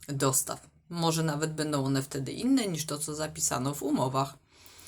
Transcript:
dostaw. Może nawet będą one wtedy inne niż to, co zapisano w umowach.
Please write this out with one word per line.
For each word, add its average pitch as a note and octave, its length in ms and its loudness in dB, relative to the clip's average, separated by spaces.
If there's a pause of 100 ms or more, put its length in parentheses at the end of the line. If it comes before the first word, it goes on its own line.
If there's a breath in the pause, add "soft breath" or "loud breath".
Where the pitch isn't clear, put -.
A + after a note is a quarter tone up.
dostaw. C3+ 600 0 (220)
Może E3 340 2
nawet D#3 300 0
będą D3+ 320 0
one C3+ 160 2
wtedy C3+ 300 -6
inne A#3+ 360 2
niż D#3 180 -2
to, D3 140 -4
co D3+ 160 -4
zapisano D3+ 600 -2
w - 80 -8
umowach. C3+ 500 0 (540 loud breath)